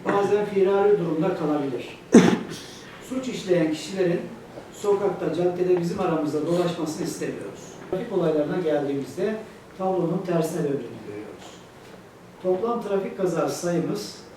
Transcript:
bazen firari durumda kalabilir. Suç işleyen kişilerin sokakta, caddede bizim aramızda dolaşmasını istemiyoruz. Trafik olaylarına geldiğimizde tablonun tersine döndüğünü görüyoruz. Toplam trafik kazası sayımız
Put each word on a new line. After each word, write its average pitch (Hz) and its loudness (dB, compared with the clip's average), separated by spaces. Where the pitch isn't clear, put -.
bazen 202 2
firari 196 4
durumda 170 0
kalabilir. 143 -2
Suç 254 -4
işleyen 170 2
kişilerin 180 0
sokakta, 190 0
caddede 175 2
bizim 170 -2
aramızda 151 0
dolaşmasını 170 0
istemiyoruz. - -8
Trafik 202 -4
olaylarına 156 2
geldiğimizde 147 0
tablonun 185 0
tersine 165 0
döndüğünü 117 -4
görüyoruz. 104 -14
Toplam 220 0
trafik 196 -2
kazası 160 0
sayımız 175 -2